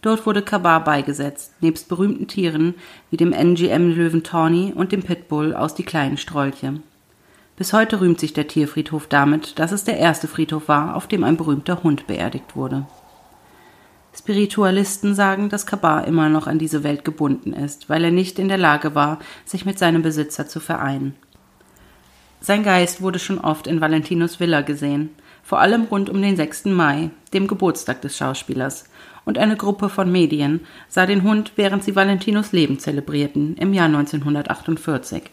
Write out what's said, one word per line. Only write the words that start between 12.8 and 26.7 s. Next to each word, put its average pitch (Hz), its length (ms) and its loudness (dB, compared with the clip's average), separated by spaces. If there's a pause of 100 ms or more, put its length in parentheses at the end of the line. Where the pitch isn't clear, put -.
Spiritualisten 202 1000 0
sagen, 196 320 2
dass 202 180 -4
Kabar 160 400 0
immer 156 220 4
noch 156 180 2
an 151 140 0
diese 156 240 -2
Welt 147 200 -2
gebunden 143 480 -2
ist, - 360 -8
weil 160 160 2
er 170 80 4
nicht 185 260 0
in 190 100 0
der 190 100 0
Lage 151 360 2
war, 147 240 0 (260)
sich 190 220 -8
mit 196 100 -4
seinem 165 260 4
Besitzer 151 440 -2
zu - 140 -10
vereinen. 139 560 -4 (1200)
Sein 208 220 2
Geist 180 400 2
wurde 180 160 -2
schon 190 220 -4
oft 156 260 -2
in 160 140 0
Valentinos 160 580 0
Villa 165 220 2
gesehen, 143 500 -2 (320)
vor - 160 -2
allem 226 260 4
rund 196 260 -2
um 196 120 0
den 196 140 2
sechsten 160 360 -2